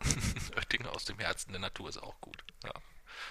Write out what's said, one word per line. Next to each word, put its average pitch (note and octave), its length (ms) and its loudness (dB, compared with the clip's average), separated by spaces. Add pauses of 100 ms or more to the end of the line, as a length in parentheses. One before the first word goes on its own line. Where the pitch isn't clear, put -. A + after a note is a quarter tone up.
(280)
<laughs> - 300 0
Oettinger - 340 2
aus - 140 -2
dem G#2 140 -2
Herzen - 320 2
der F#2 100 -2
Natur F#2 260 -2
ist - 100 -4
auch - 220 -10
gut. - 240 -12 (220)
Ja, - 80 2 (560)